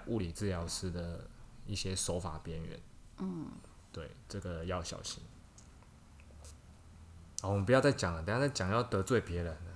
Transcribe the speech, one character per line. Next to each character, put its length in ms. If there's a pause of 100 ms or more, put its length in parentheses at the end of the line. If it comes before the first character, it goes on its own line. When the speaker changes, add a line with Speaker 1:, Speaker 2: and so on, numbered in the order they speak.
Speaker 1:
物 100
理 140
治 160
疗 180
师 240
的 340 (400)
一 100
些 200
手 240
法 240
边 180
缘。 200 (380)
Speaker 2:
嗯。 280 (460)
Speaker 1:
对， 180 (180)
这 120
个 240
要 180
小 180
心。 220 (2250)
好， 100
我 40
们 100
不 60
要 100
再 120
讲 200
了， 100
等 120
一 40
下 60
再 80
讲 160
要 140
得 180
罪 200
别 240
人 100
了。 60 (160)